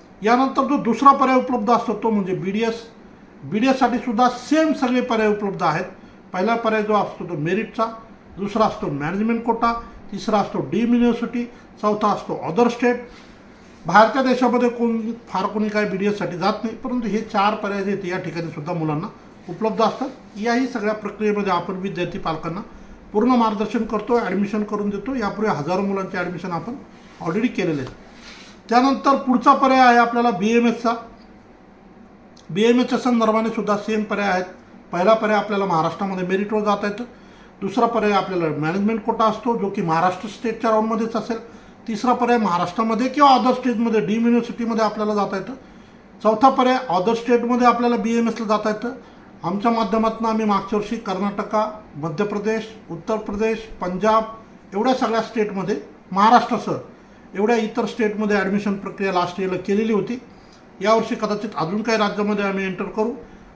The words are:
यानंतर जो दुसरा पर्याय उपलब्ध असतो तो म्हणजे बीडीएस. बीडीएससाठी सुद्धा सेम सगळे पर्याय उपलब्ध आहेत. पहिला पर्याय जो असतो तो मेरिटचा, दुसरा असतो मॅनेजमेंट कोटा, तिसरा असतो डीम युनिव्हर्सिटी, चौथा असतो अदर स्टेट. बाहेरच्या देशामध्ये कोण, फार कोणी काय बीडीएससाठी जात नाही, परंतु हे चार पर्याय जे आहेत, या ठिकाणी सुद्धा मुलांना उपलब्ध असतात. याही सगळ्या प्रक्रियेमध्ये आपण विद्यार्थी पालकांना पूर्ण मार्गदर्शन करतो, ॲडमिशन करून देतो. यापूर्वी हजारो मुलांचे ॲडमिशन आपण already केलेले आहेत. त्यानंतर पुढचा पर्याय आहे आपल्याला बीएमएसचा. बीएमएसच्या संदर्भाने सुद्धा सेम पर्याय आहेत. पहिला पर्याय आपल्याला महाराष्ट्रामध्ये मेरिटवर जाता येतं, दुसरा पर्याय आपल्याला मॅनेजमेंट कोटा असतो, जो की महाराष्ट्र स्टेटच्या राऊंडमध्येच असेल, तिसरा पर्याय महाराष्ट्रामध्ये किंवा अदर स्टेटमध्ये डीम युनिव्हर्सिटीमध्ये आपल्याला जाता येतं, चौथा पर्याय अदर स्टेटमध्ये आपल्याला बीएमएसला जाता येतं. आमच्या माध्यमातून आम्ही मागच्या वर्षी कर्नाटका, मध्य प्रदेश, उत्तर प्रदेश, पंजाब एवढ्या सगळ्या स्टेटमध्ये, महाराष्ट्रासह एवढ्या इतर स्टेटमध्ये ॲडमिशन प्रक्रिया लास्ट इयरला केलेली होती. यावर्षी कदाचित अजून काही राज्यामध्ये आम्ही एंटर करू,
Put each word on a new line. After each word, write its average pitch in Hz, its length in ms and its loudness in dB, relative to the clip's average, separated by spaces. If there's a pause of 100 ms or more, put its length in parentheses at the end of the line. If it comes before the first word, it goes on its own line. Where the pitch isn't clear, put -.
(260)
यानंतर 262 380 4
जो 269 140 2
दुसरा 233 340 4
पर्याय 262 260 4
उपलब्ध 247 340 0
असतो 220 220 0
तो 226 160 -4
म्हणजे 190 240 -2
बीडीएस. 202 480 -2 (640)
बीडीएससाठी 240 540 2
सुद्धा 240 320 2
सेम 311 440 2
सगळे 247 280 0
पर्याय 220 260 2
उपलब्ध 202 360 -2
आहेत. 170 220 0 (480)
पहिला 208 220 0
पर्याय 220 280 0
जो 214 100 0
असतो 190 360 -2
तो 175 40 -8
मेरिटचा, 190 520 -2 (520)
दुसरा 208 280 0
असतो - 220 -2
मॅनेजमेंट 196 560 -2
कोटा, 233 300 0 (380)
तिसरा 208 260 -2
असतो 196 220 -2
डीम 220 340 0
युनिव्हर्सिटी, 240 520 2 (360)
चौथा 208 260 2
असतो - 360 -2
अदर 175 240 4
स्टेट. 240 400 0 (800)
बाहेरच्या 220 380 6
देशामध्ये 247 460 2
कोण, 233 420 -2 (160)
फार 190 180 -2
कोणी 214 240 -2
काय 208 160 0
बीडीएससाठी 190 520 -2
जात 196 160 2 (100)
नाही, 226 120 -6
परंतु 247 320 -4
हे 208 140 0
चार 208 340 0
पर्याय 202 280 -4
जे 202 80 -2
आहेत, 185 140 -4
या 175 120 -4
ठिकाणी 165 300 -6
सुद्धा 156 260 -8
मुलांना 156 340 -2 (420)
उपलब्ध 208 320 -2
असतात. 226 280 0 (320)
याही 240 260 0
सगळ्या 214 260 -2
प्रक्रियेमध्ये 202 600 -2
आपण 175 220 -2
विद्यार्थी 180 440 -6
पालकांना 165 420 -6 (520)
पूर्ण 226 160 2
मार्गदर्शन 220 560 0
करतो, 226 340 0
ॲडमिशन 202 440 -2
करून 202 260 -4
देतो. 202 260 -4
यापूर्वी 202 380 -2
हजारो 160 280 -2
मुलांचे 196 360 -4
ॲडमिशन 180 340 -6
आपण 170 240 -6 (500)
already 208 220 0
केलेले 165 340 -2
आहेत. 123 120 -10 (760)
त्यानंतर 269 460 4
पुढचा 254 380 4
पर्याय 262 340 6
आहे 240 100 8
आपल्याला 240 340 4
बीएमएसचा. 233 600 2 (1600)
बीएमएसच्या 233 500 2
संदर्भाने 226 500 2
सुद्धा 208 280 0
सेम 214 260 -2
पर्याय 202 260 -2
आहेत. 185 160 0 (460)
पहिला 185 220 4
पर्याय 214 240 2
आपल्याला 202 280 -2
महाराष्ट्रामध्ये 180 640 -2
मेरिटवर 208 320 -2
जाता 202 280 0
येतं, 202 160 -6 (580)
दुसरा 196 240 0
पर्याय 214 260 2
आपल्याला 180 480 0
मॅनेजमेंट 202 420 0
कोटा 226 240 0
असतो, 214 320 0
जो 190 120 -2
की 214 120 -4
महाराष्ट्र 175 480 0
स्टेटच्या 226 420 -2
राऊंडमध्येच 220 440 0
असेल, 226 220 -4 (500)
तिसरा 233 260 2
पर्याय 240 240 4
महाराष्ट्रामध्ये 214 720 0
किंवा 285 220 6
अदर 247 240 6
स्टेटमध्ये 233 480 0
डीम 214 200 0
युनिव्हर्सिटीमध्ये 233 640 2
आपल्याला 208 280 -2
जाता 202 240 -2
येतं, 214 160 -8 (720)
चौथा 214 260 6
पर्याय 254 280 4 (120)
अदर 185 240 2
स्टेटमध्ये 240 540 2
आपल्याला 240 280 2
बीएमएसला 226 500 0
जाता 208 240 0
येतं. 240 220 -4 (520)
आमच्या 202 280 0
माध्यमातून 226 560 0
आम्ही 220 180 0
मागच्या 208 340 0
वर्षी 208 160 -6
कर्नाटका, 214 760 -4 (240)
मध्य 156 280 -4
प्रदेश, 208 400 -2 (280)
उत्तर 170 240 -4
प्रदेश, 214 420 -2
पंजाब 202 680 0 (500)
एवढ्या 233 200 2
सगळ्या 226 280 0
स्टेटमध्ये, 196 600 -2 (300)
महाराष्ट्रासह 220 640 4 (600)
एवढ्या 214 220 2
इतर 214 280 -2
स्टेटमध्ये 208 520 0
ॲडमिशन 196 360 0
प्रक्रिया 196 400 -4
लास्ट 180 260 -2
इयरला 185 180 -2
केलेली 220 360 0
होती. 240 280 -2 (600)
यावर्षी 220 340 2
कदाचित 208 400 -4
अजून 170 260 -2
काही 220 160 0
राज्यामध्ये 202 480 0
आम्ही 190 200 -2
एंटर 190 180 -4
करू, 214 280 -2 (440)